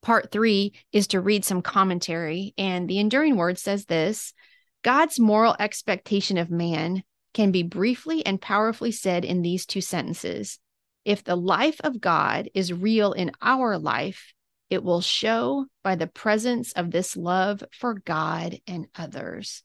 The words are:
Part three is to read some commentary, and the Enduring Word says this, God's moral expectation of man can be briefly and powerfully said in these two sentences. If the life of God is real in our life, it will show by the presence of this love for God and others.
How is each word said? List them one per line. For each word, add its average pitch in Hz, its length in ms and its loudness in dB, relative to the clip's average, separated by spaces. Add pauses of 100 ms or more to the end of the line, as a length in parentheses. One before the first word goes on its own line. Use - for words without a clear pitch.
Part 226 280 2
three 208 440 2 (180)
is 202 140 4
to 190 160 0
read 202 240 2
some 180 160 0
commentary, 175 960 -2
and 180 320 -2
the 190 80 0
Enduring 247 380 4
Word 175 220 2
says 202 280 -4
this, 165 480 -2 (480)
God's 302 360 4
moral 220 400 6
expectation 202 760 -2
of 170 140 0
man 170 540 -2 (300)
can 202 180 4
be 180 100 2
briefly 240 640 -2
and 196 140 -2
powerfully 220 520 0
said 180 320 0
in 180 180 0
these 175 240 -2
two - 140 -4
sentences. - 800 -6 (460)
If 208 200 0
the 180 120 -2
life 190 460 0
of 262 180 -4
God 156 540 0
is 180 180 -2
real 202 400 2
in 175 280 -4
our 240 380 2
life, 156 540 -4 (360)
it 190 160 0
will 175 160 2
show 240 680 0 (160)
by 190 140 0
the 165 100 -2
presence 226 680 -2
of 170 180 -2
this 180 260 -2
love 185 560 0
for 240 220 -4
God 165 720 -4
and 175 280 -8
others. - 720 -12